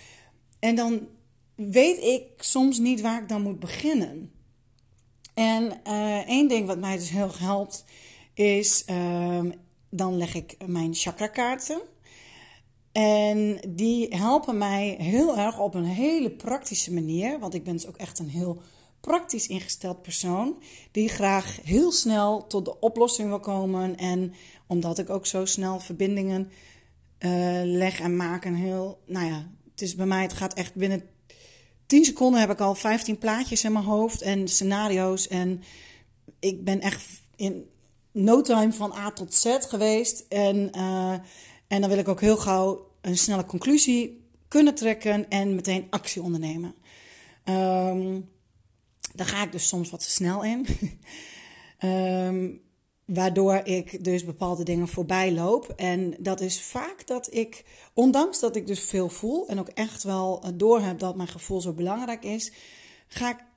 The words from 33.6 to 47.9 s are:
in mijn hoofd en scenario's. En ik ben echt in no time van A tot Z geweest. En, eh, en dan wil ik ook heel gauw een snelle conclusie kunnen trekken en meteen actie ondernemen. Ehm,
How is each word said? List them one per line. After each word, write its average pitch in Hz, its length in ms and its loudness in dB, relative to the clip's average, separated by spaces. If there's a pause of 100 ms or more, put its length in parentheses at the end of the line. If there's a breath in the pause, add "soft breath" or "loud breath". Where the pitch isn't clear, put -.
in 220 80 0
mijn 208 120 0
hoofd 214 380 0
en 196 260 0
scenario's. 190 800 2
En 180 340 -2 (760 loud breath)
ik 185 260 -4
ben 196 160 0
echt 196 240 -2 (320)
in 190 340 -6 (420)
no 220 300 6
time 220 300 4
van 214 200 -4
A 202 180 -8
tot 185 240 -2
Z 233 240 6
geweest. 220 720 2
En, 202 440 2
eh, 185 400 -2 (540 loud breath)
en 196 140 0
dan 196 80 4
wil 196 100 4
ik 185 100 0
ook 185 120 -2
heel 214 160 6
gauw 190 500 0 (140)
een 180 180 2
snelle 190 260 6
conclusie 240 840 2 (200)
kunnen 294 260 6
trekken 214 540 0
en 196 260 0
meteen 185 360 2
actie - 320 -4
ondernemen. 165 520 -4 (720 loud breath)
Ehm, 185 760 0 (920)